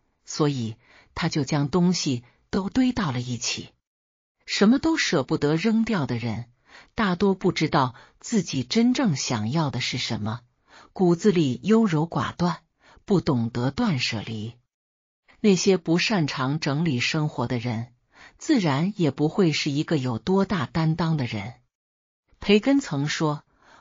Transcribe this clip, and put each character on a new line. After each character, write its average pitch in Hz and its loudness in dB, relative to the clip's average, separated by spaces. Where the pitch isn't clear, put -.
所 151 0
以 117 -4
她 165 -2
就 151 -2
将 143 -2
东 180 2
西 131 -2
都 196 -4
堆 254 2
到 196 -2
了 123 -6
一 123 -6
起。” - -8
什 - 2
么 269 6
都 320 2
舍 165 0
不 156 -2
得 147 0
扔 220 0
掉 196 0
的 123 -4
人， 117 -6
大 196 0
多 196 2
不 185 0
知 151 0
道 131 0
自 220 0
己 - -4
真 233 2
正 226 2
想 113 -4
要 156 0
的 117 -6
是 123 -6
什 113 -6
么， 110 -6
骨 175 4
子 202 2
里 143 2
优 220 4
柔 165 0
寡 113 -4
断， 175 -2
不 180 2
懂 117 0
得 123 -2
断 208 0
舍 113 -4
离。 113 -10
那 202 4
些 185 2
不 170 0
擅 180 0
长 139 -2
整 147 0
理 139 0
生 151 0
活 120 -4
的 123 -2
人， 113 -6
自 285 2
然 170 2
也 156 2
不 151 0
会 170 2
是 147 -2
一 143 0
个 160 0
有 127 -2
多 190 0
大 185 -2
担 160 0
当 165 0
的 127 -2
人。 104 -8
培 208 4
根 277 2
曾 147 -2
说 151 -2